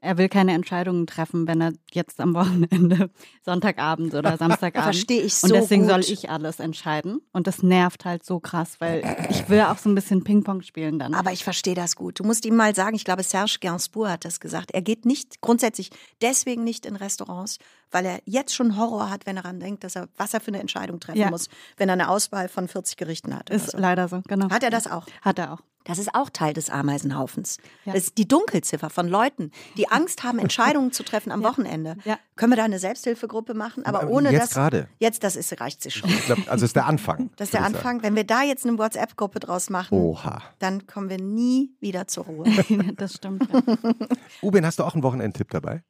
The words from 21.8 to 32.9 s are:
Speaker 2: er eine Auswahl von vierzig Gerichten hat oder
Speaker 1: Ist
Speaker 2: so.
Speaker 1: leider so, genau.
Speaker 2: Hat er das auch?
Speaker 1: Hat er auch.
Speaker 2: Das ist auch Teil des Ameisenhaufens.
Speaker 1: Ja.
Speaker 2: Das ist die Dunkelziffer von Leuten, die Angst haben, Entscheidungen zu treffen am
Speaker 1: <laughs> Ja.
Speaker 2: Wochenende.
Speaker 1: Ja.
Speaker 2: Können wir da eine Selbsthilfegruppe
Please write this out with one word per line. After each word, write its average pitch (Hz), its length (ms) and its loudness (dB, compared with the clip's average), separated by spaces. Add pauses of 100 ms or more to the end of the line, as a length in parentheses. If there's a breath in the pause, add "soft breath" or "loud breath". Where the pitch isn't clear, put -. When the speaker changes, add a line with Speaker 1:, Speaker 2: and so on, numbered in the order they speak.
Speaker 2:
er 185 40 4
eine 175 160 2
Auswahl 196 400 0
von 185 180 -4
vierzig - 300 -8
Gerichten - 380 -6
hat - 140 -12
oder 202 60 -2
Speaker 1:
Ist - 160 -2
Speaker 2:
so. - 60 -6
Speaker 1:
leider 180 300 2
so, 180 200 -6
genau. 196 220 0
Speaker 2:
Hat 226 140 0
er 247 60 0
das 226 200 -2
auch? 170 160 -8 (160 loud breath)
Speaker 1:
Hat - 180 0
er 160 140 -6
auch. 165 60 -16 (260)
Speaker 2:
Das 170 120 -6
ist 202 160 -6
auch 269 160 0
Teil 151 240 -2
des 156 160 -6
Ameisenhaufens. 139 880 -4 (280 soft breath)
Speaker 1:
Ja. 196 80 -6
Speaker 2:
Das 190 100 2
ist - 140 -4
die 214 100 4
Dunkelziffer 233 640 0
von 175 160 -2
Leuten, 196 420 0 (280 loud breath)
die 208 120 0
Angst 294 340 0
haben, 240 140 -2
Entscheidungen 254 540 2
zu - 120 -6
treffen - 280 -4
am 214 100 -4
Speaker 1:
<laughs> - 0 -
Ja. 220 80 2
Speaker 2:
Wochenende. 160 540 -4
Speaker 1:
Ja. 214 160 -4 (160)
Speaker 2:
Können 226 160 4
wir 226 60 6
da 220 80 2
eine 202 140 0
Selbsthilfegruppe 226 760 -6